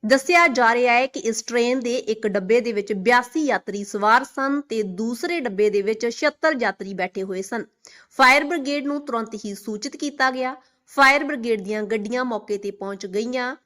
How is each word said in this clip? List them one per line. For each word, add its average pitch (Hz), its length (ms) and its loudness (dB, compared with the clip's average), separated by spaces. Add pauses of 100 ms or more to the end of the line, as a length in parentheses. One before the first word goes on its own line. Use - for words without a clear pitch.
ਦੱਸਿਆ 339 420 4
ਜਾ 233 280 4
ਰਿਹਾ 247 180 4
ਹੈ 254 140 4
ਕਿ 262 120 -8
ਇਸ 220 240 -4
ਟ੍ਰੇਨ 240 360 0
ਦੇ 240 160 -2
ਇੱਕ 220 320 -4
ਡੱਬੇ 202 340 2
ਦੇ 233 120 -4
ਵਿੱਚ 208 200 -4
ਬਿਆਸੀ 240 520 2
ਯਾਤਰੀ 202 380 -2
ਸਵਾਰ 214 400 4
ਸਨ 277 380 -2
ਤੇ 226 220 -2
ਦੂਸਰੇ 233 560 -4
ਡੱਬੇ 208 300 2
ਦੇ 202 120 0
ਵਿੱਚ 220 280 -2
ਛਿਅੱਤਰ 311 520 0
ਯਾਤਰੀ 196 320 -4
ਬੈਠੇ 185 300 -4
ਹੋਏ 190 180 -6
ਸਨ। 208 220 -6 (540)
ਫਾਇਰ 269 260 6
ਬ੍ਰਿਗੇਡ 285 420 -2
ਨੂੰ 285 200 -4
ਤੁਰੰਤ 226 300 -4 (100)
ਹੀ 202 100 -8
ਸੂਚਿਤ 214 400 -10
ਕੀਤਾ 277 360 -2
ਗਿਆ। 254 240 -6 (320)
ਫਾਇਰ 277 360 4
ਬ੍ਰਿਗੇਡ 240 380 -2
ਦੀਆਂ 214 220 -4
ਗੱਡੀਆਂ 220 420 -2
ਮੌਕੇ 214 320 -4
ਤੇ 202 140 -6
ਪਹੁੰਚ 196 340 -10
ਗਈਆਂ। 247 500 -4 (100)